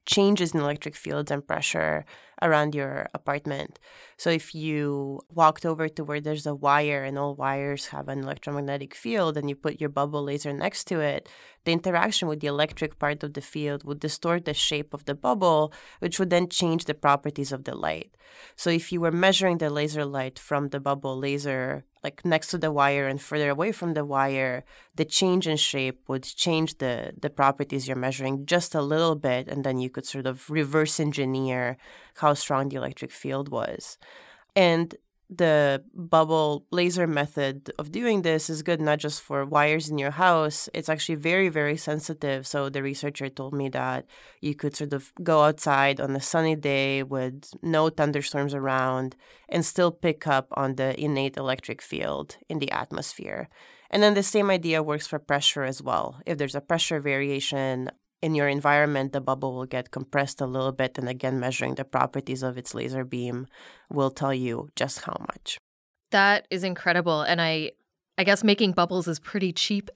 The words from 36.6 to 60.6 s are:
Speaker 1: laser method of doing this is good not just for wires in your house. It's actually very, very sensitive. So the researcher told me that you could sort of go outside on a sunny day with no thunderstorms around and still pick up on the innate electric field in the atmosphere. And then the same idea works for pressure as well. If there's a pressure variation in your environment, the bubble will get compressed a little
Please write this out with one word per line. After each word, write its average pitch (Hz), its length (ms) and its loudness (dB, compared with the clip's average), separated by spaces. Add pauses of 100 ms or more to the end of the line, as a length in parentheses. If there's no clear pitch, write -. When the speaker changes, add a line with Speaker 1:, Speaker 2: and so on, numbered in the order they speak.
Speaker 1:
laser 175 360 2
method 143 720 -2
of 151 140 -8
doing 214 300 0
this 160 260 2
is 156 140 -4
good 165 180 0
not 151 180 2
just 151 220 -4
for 139 240 -4
wires 151 460 2
in 151 80 -2
your 139 140 -2
house. 160 600 4
It's 160 160 -6
actually 156 280 0
very, 170 340 2
very 151 260 0
sensitive. 147 720 -4
So 139 240 -2
the 139 120 -4
researcher 139 460 -6
told 135 240 -10
me 139 160 -2
that 131 380 -2 (340)
you 147 140 -2
could 147 200 -4
sort 143 200 -4
of 135 180 -6 (100)
go 160 200 6
outside 139 580 4
on 139 160 -2
a 139 40 -2
sunny 160 360 2
day 139 460 0
with 135 500 -6 (100)
no 160 280 4
thunderstorms 143 640 0
around 131 600 0 (340)
and 170 160 0
still 175 240 2
pick 165 360 -2
up 135 260 2
on 135 240 -2
the 131 220 0
innate 139 380 0
electric 131 460 -4
field - 560 -6 (100)
in 156 100 -4
the 143 120 -4
atmosphere. - 800 -8 (400)
And 208 120 4
then 208 120 8
the 196 80 2
same 202 280 2
idea 165 320 2
works 151 240 -2
for 156 120 -4
pressure 143 460 2
as 135 180 -4
well. 127 420 -2
If 160 140 -4
there's 139 160 -2
a 143 80 -4
pressure 165 380 0
variation 135 920 -2 (300)
in 160 140 0
your 143 140 4
environment, 143 640 4
the 139 80 -2
bubble 131 340 -2
will 127 120 -6
get 127 260 -6
compressed 135 480 -2
a 139 60 -2
little 131 260 -2